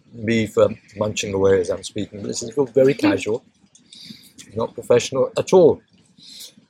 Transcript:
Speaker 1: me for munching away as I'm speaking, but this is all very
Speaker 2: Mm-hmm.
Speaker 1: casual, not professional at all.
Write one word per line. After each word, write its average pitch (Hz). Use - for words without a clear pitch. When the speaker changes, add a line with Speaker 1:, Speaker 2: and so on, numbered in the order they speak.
Speaker 1:
me 113
for 107
munching 107
away 98
as 87
I'm 90
speaking, 101
but 113
this 120
is 120
all 143
very 135
Speaker 2:
Mm-hmm. 143
Speaker 1:
casual, -
not 113
professional 123
at -
all. 156